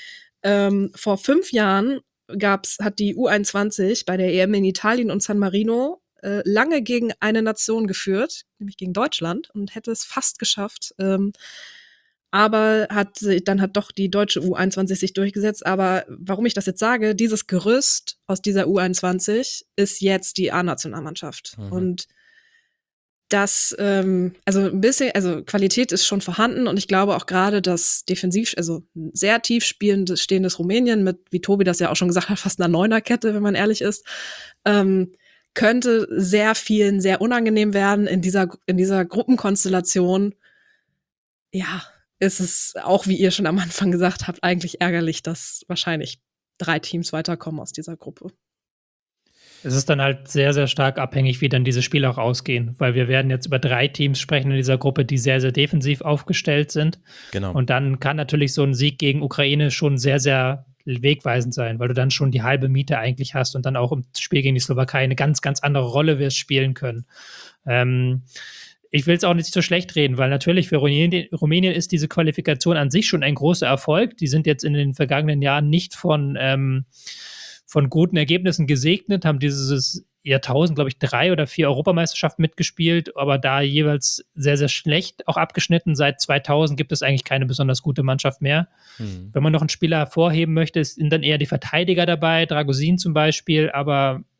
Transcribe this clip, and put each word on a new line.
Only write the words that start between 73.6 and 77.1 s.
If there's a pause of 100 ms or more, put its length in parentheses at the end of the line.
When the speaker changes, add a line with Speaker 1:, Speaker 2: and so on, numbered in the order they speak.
Speaker 3:
Erfolg.
Die
sind
jetzt
in
den
vergangenen
Jahren
nicht
von,
ähm, (800)